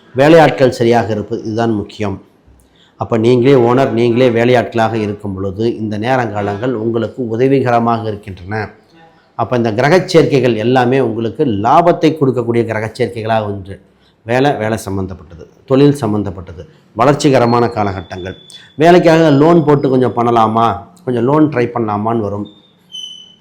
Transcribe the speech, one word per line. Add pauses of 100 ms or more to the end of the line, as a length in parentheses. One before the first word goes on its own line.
(140)
வேலையாட்கள்
சரியாக
இருப்பது,
இதுதான்
முக்கியம். (760)
அப்ப
நீங்களே
ஓனர்,
நீங்களே
வேலையாட்களாக
இருக்கும்
பொழுது
இந்த
நேரங்காலங்கள்
உங்களுக்கு
உதவிகரமாக
இருக்கின்றன. (640)
அப்ப
இந்த
கிரக
சேர்க்கைகள்
எல்லாமே
உங்களுக்கு
லாபத்தை
கொடுக்கக்கூடிய
கிரக
சேர்க்கைகளாக
ஒன்று. (440)
வேலை,
வேலை
சம்மந்தப்பட்டது, (200)
தொழில்
சம்மந்தப்பட்டது, (260)
வளர்ச்சிகரமான
காலகட்டங்கள். (420)
வேலைக்காக
லோன்
போட்டு
கொஞ்சம்
பண்ணலாமா, (260)
கொஞ்சம்
லோன்
ட்ரை
பண்ணலாமான்னு
வரும். (960)